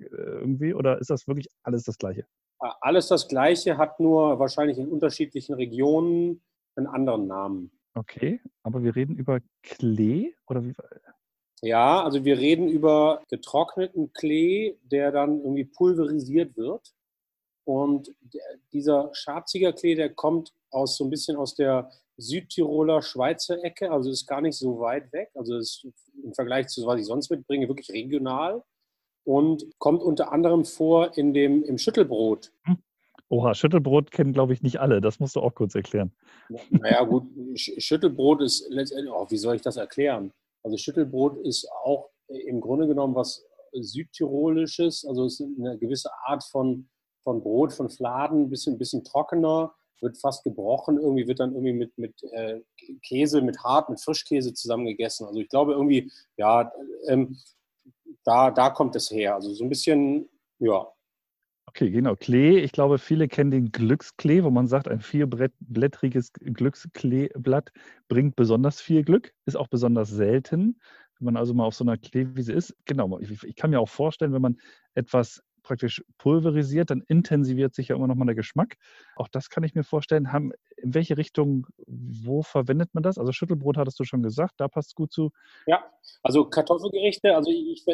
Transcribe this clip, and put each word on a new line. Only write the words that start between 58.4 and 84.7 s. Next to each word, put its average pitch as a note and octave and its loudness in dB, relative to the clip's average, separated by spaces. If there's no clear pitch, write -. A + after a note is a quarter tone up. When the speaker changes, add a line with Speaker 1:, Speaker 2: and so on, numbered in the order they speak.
Speaker 2:
da B2+ 4
kommt C3+ 0
es - -6
her. G#2 0
Also G2+ -6
so G#2+ -8
ein B2+ -2
bisschen, C#3+ 2
ja. G#2 2
Speaker 1:
Okay, - 0
genau. A2+ 0
Klee, C#3+ 6
ich C#3+ -2
glaube, C#3+ 2
viele D#3 0
kennen C#3+ 2
den B2+ 2
Glücksklee, D3+ 2
wo D3+ 2
man B2 4
sagt, C3+ 0
ein A#2 -4
vierbrett-blättriges C3 -2
Glückskleeblatt C3+ -2
bringt C3+ 2
besonders A#2+ 4
viel D#3 2
Glück, E3+ 2
ist C3+ -4
auch C3+ -4
besonders A#2 2
selten, C3 0
wenn A#2+ -8
man A#2 0
also A#2+ 0
mal A#2+ 2
auf A2 0
so - -4
einer A#2 2
Kleewiese C3 -4
ist. E3+ -2
Genau, G#2+ -2
ich, G#2+ -12
ich - -14
kann D#3+ 0
mir C3+ 4
auch A2+ 0
vorstellen, D3+ -2
wenn C3 0
man A#2+ 2
etwas B2 -2
praktisch - -6
pulverisiert, D3+ 2
dann C3 -2
intensiviert C#3 2
sich C3+ -6
ja C3 0
immer C3 0
noch B2+ 2
mal B2+ 0
der A#2 2
Geschmack. - -2
Auch A#2+ -8
das - -8
kann E3 -4
ich D#3+ -4
mir D3+ -2
vorstellen. D3 0
Haben, D3 -2
in B2+ -6
welche D#3+ 0
Richtung, C#3+ 0
wo B2 -6
verwendet C#3 0
man D#3+ -2
das? F#3 0
Also B2+ -2
Schüttelbrot D3 -2
hattest C3+ -2
du C#3 -2
schon B2 -2
gesagt, A#2+ -2
da C#3 -2
passt's - -6